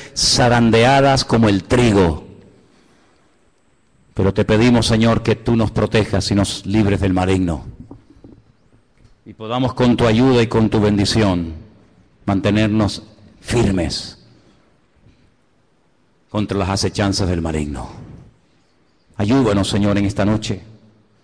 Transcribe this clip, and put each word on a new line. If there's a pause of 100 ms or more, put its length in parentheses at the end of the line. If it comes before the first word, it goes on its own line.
(160)
zarandeadas
como
el
trigo. (1900)
Pero
te
pedimos,
Señor,
que
tú
nos
protejas
y
nos
libres
del
maligno. (1600)
Y
podamos
con
tu
ayuda
y
con
tu
bendición (600)
mantenernos (380)
firmes (2000)
contra
las
acechanzas
del
maligno. (1300)
Ayúdanos,
Señor,
en
esta
noche (640)